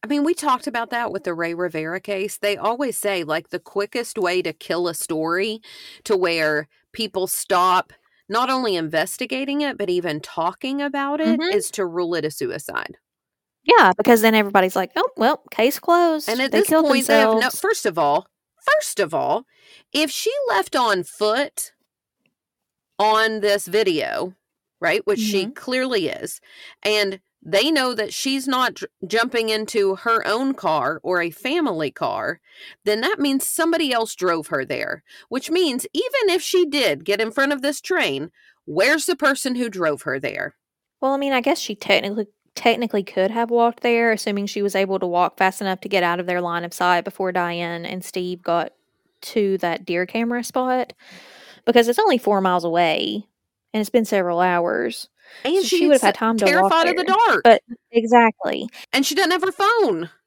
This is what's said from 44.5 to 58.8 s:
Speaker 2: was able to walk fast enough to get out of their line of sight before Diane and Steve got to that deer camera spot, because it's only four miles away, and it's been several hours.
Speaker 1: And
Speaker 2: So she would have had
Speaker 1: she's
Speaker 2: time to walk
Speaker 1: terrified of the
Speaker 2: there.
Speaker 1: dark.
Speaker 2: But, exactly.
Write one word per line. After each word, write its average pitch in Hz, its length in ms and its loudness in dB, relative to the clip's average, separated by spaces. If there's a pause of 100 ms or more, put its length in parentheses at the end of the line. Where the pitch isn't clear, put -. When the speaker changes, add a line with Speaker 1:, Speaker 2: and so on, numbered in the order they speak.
Speaker 2:
was 202 140 -2
able 190 240 0
to 185 80 -2
walk 175 300 0
fast 190 240 0
enough 190 200 -2
to 202 80 -12
get 196 140 2
out 175 160 0
of 175 60 -4
their 180 160 -2
line 170 240 -4
of 170 80 -10
sight 180 320 2
before 190 260 -4
Diane 170 540 -4
and 185 180 -8
Steve 180 400 -8
got 170 300 -2 (480)
to 196 380 -2
that 170 260 -4
deer 175 200 -2
camera 233 380 -4
spot, 254 480 -2 (760)
because 233 220 6
it's 240 120 0
only 392 180 4
four 202 240 2
miles 180 240 2
away, 170 580 0 (500)
and 214 60 0
it's 208 100 -4
been 233 160 2
several 175 360 0
hours. 175 680 0 (380)
Speaker 1:
And 302 120 0
Speaker 2:
So 392 40 2
she 349 240 2
would 302 80 8
have 262 80 6
had 202 140 2
Speaker 1:
she's - 40 -14
Speaker 2:
time 226 180 0
to 208 80 2
walk 190 60 4
Speaker 1:
terrified 320 380 4
of 359 60 -2
the 359 80 -2
Speaker 2:
there. 370 120 2 (120)
Speaker 1:
dark. 220 160 2
Speaker 2:
But, 233 180 8 (300)
exactly. 226 760 2 (240)